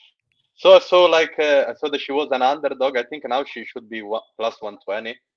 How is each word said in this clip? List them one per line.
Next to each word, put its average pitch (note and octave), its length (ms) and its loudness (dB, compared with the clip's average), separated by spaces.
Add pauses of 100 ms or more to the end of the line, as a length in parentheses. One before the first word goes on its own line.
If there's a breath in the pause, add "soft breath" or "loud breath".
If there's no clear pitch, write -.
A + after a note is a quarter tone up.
(560 soft breath)
So F#3 200 6
I F3+ 40 10
saw, F3+ 260 2
like, D#3+ 340 2
uh, D3 280 2
I A#2+ 60 -8
saw D3+ 160 -8
that C#3+ 100 -6
she - 140 -10
was C#3+ 180 -2
an B2+ 120 -2
underdog. C3+ 520 -2
I A#2+ 80 -2
think C#3+ 240 -14
now B2+ 160 -4
she A#2 220 -14
should A2+ 240 -18
be A2 140 -12
one, G#2+ 180 -8 (180)
plus A2 220 -6
one G#2 240 -14
twenty. A2+ 320 -10 (180)